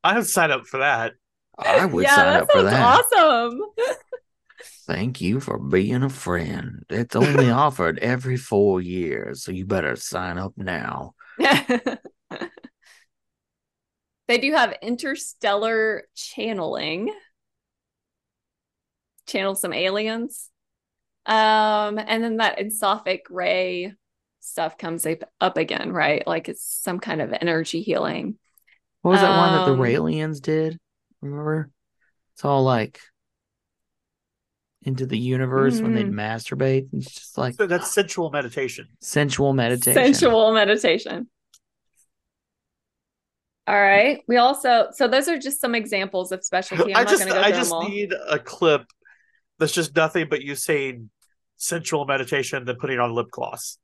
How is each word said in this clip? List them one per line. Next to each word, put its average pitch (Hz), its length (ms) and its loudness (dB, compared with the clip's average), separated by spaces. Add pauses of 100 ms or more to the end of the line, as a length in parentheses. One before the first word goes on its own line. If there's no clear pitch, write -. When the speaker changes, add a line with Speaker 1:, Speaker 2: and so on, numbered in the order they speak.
Speaker 1:
I 185 140 2
would 240 100 -2
sign 160 240 2
up 131 160 -2
for 135 120 -6
that. 120 340 0 (440)
Speaker 2:
I - 280 2
would - 180 0
Speaker 3:
Yeah, 277 120 6
Speaker 2:
sign 277 180 8
Speaker 3:
that - 100 4
Speaker 2:
up - 80 2
for 480 180 6
Speaker 3:
sounds - 20 4
Speaker 2:
that. 294 420 6
Speaker 3:
awesome. 254 480 4 (160)
<laughs> 480 180 -2 (920)
Speaker 2:
Thank 110 340 -4
you 107 180 -2
for - 180 -6
being 95 460 0
a 135 60 -2
friend. 87 800 -6
It's 117 260 -4
only 135 340 4
Speaker 3:
<laughs> - 20 4
Speaker 2:
offered 123 480 2
every 127 380 -2
four 101 440 2
years, 73 600 -6
so - 80 -10
you 92 140 -8
better 82 300 -2
sign 90 420 -8
up 95 200 -8
now. 80 560 -8 (260)
Speaker 3:
<laughs> - 40 0 (2750)
They 240 80 4
do 269 160 0
have 247 280 2
interstellar 220 1200 -2 (120)
channeling. 196 1000 -6 (2250)
Channel 196 280 -2
some - 180 -6
aliens. 214 760 -4 (760)
Um, 214 720 2
and 226 240 -2
then 226 140 -4
that 220 200 0
Ensophic 202 720 -2
Ray 180 640 -2 (460)
stuff - 380 -8
comes 165 280 -6
up, 160 240 -6 (120)
up 185 160 0
again, - 340 -4
right? 151 340 0
Like, 165 220 -4
it's - 160 -12
some - 380 -6
kind 160 200 -6
of 117 120 -4
energy 165 480 -4
healing. - 560 -4 (640)
Speaker 2:
What 175 100 4
was 196 100 8
that 196 160 6
one 185 160 4
that 185 120 2
the 139 80 4
Speaker 3:
Um, 131 60 2
Speaker 2:
Raelians 156 640 0
did? 160 380 -2 (420)
Remember? 147 480 -6 (640)
It's - 120 -12
all, 139 180 4
like, 120 380 0 (1800)
into 131 220 -4
the 123 140 -4
universe 131 600 2
when 226 140 0
they'd 214 120 0
Speaker 3:
Mm. 101 60 -2
Speaker 2:
masturbate. 135 800 -2
It's 131 200 -6
just - 240 -14
like 127 180 -2
Speaker 1:
So 202 120 0
that's 175 260 -2
sensual 190 380 0
meditation. 135 560 -6 (140)
Speaker 2:
sensual 139 520 0
meditation. 123 480 2 (120)
Speaker 3:
Sensual 226 400 6
meditation. 208 760 2 (2250)
All 202 140 2
right. 202 480 4
We 240 80 2
also, 247 560 4
so 254 160 0
those 269 220 2
are 320 100 -2
just 269 220 -8
some 240 120 -2
examples 196 600 -4
of 185 100 -10
specialty. 185 500 -2
I'm 190 60 4
Speaker 1:
I - 40 4
Speaker 3:
not 208 60 2
Speaker 1:
just, 370 140 4
Speaker 3:
gonna 190 100 -2
go 190 60 2
Speaker 1:
I 196 120 4
Speaker 3:
through 208 80 2
Speaker 1:
just 214 100 0
Speaker 3:
them 165 80 -4
all. 165 120 -4
Speaker 1:
need 202 240 -4 (160)
a 151 80 0
clip 151 480 0 (720)
that's 160 140 0
just 147 240 -4
nothing 160 340 0
but 147 120 -2
you 139 140 -10
saying 131 540 -4 (460)
sensual 160 480 -4
meditation, 135 640 -2
then 123 100 -6
putting 131 240 -4
on 117 160 0
lip 120 160 -2
gloss. 120 520 -10